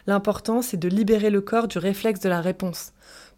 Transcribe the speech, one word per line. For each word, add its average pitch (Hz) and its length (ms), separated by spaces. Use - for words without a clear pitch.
l'important, 202 540
c'est 165 160
de 170 120
libérer 214 420
le 196 100
corps 226 280
du 185 100
réflexe 196 420
de 196 80
la 175 140
réponse. 180 500